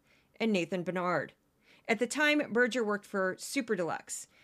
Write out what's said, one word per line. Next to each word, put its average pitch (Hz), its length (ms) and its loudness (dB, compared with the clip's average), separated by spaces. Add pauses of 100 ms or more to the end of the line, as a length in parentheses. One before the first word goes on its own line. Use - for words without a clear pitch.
(380)
and 226 140 2
Nathan 175 300 0
Bernard. 175 500 -2 (560)
At 220 100 2
the 247 80 2
time, 294 460 2
Berger 240 320 2
worked 208 220 -2
for 190 320 -2
Super - 360 -4
Deluxe, - 540 -4 (160)